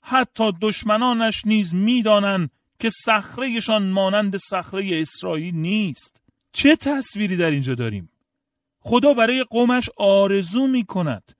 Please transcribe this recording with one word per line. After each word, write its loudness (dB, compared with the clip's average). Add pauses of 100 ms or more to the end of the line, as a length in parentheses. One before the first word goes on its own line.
حتی 0
دشمنانش 0
نیز 0
می‌دانند 2 (280)
که -2
صخره‌شان -2
مانند 0
صخرهٔ -4
اسرائیل -6
نیست. -4 (320)
چه 6
تصویری -2
در 2
اینجا -2
داریم؟ -6 (720)
خدا 4
برای 2
قومش 0
آرزو 2
می‌کند. -4